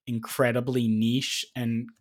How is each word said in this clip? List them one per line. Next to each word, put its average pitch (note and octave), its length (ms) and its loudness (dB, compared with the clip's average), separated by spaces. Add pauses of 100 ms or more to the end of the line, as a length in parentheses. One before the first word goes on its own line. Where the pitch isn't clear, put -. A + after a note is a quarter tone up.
incredibly B2 840 0
niche A2+ 560 0 (100)
and A#2 340 -4 (120)